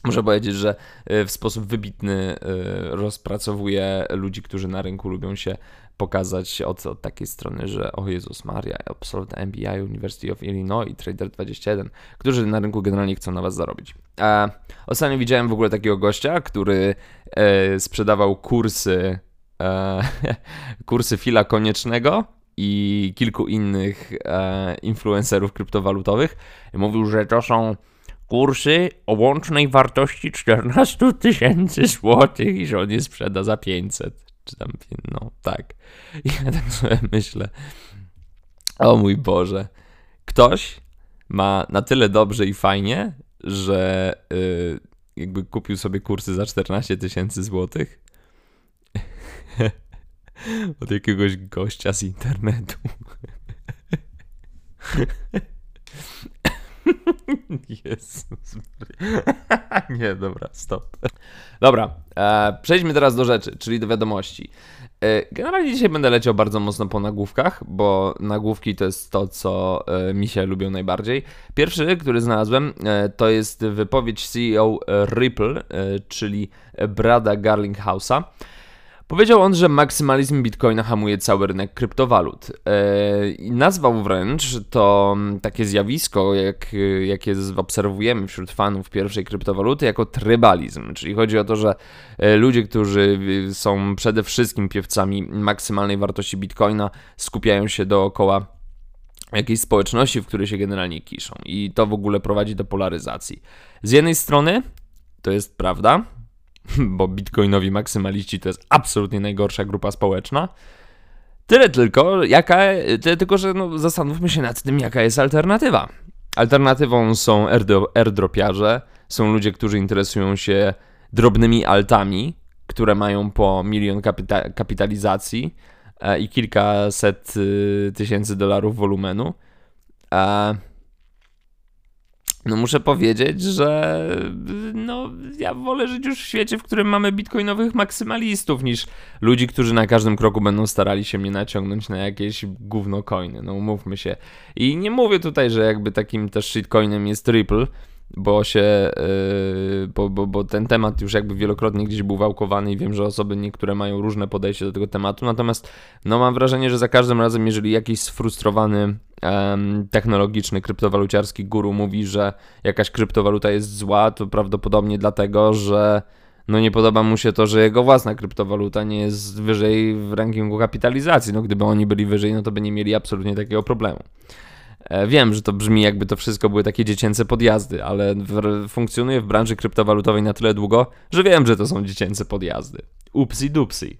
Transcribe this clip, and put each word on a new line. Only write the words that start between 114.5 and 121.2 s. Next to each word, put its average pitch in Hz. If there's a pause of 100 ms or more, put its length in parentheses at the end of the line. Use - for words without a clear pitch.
tym, 135
jaka 123
jest 113
alternatywa. 160 (480)
Alternatywą 123
są 107
airdro-, 101
airdropiarze, 104 (280)
są 107
ludzie, 107
którzy 104
interesują 98
się 98 (380)
drobnymi 113